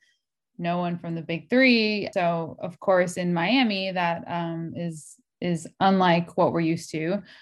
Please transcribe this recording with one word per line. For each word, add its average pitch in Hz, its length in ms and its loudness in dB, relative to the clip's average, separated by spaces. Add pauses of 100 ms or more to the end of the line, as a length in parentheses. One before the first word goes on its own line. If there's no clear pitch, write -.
(580)
no 170 220 -2
one 175 200 -4
from 170 160 -8
the 165 60 -6
big 165 280 -6
three. 226 640 4
So, 170 460 -2
of - 220 -10
course, 180 340 2
in 175 180 -2
Miami, 190 600 0
that, 170 340 -2
um, 165 480 -6
is, 165 400 -10 (240)
is 170 300 -4 (100)
unlike 185 560 4
what 170 160 4
we're 170 80 0
used 165 320 -2
to. 160 220 -4 (280)